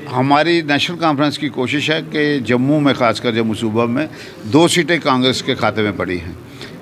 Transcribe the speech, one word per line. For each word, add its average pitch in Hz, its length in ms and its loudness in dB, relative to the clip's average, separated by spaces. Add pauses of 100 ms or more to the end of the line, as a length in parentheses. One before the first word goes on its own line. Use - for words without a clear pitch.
हमारी 143 520 2
नेशनल 147 340 -2
कॉन्फ्रेंस 147 420 0
की 147 120 -4
कोशिश 123 400 -2
है 156 120 0
कि 151 380 0
जम्मू 127 400 2
में, 139 160 4
ख़ासकर 120 360 0
जम्मू 110 240 0
सूबा 113 300 0
में, 135 240 -2 (360)
दो 143 220 6
सीटें 165 320 2
कांग्रेस 127 420 2
के 131 140 -2
खाते 110 260 0
में 104 160 0
पड़ी 90 200 -2
हैं, 82 220 -10 (420)